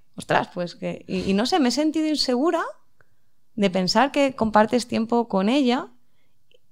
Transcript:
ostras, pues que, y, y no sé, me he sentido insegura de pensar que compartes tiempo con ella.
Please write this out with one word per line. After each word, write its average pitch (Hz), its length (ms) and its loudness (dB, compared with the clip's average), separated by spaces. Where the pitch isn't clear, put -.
ostras, - 400 0
pues 175 220 -8
que, 175 320 -10
y, 185 200 -4
y 196 60 2
no 208 120 2
sé, 370 120 0
me 247 120 4
he - 20 -4
sentido 311 340 0
insegura 302 560 0
de 202 140 2
pensar 190 420 0
que 277 240 0
compartes 220 500 2
tiempo 226 400 -2
con 196 220 0
ella. 269 400 0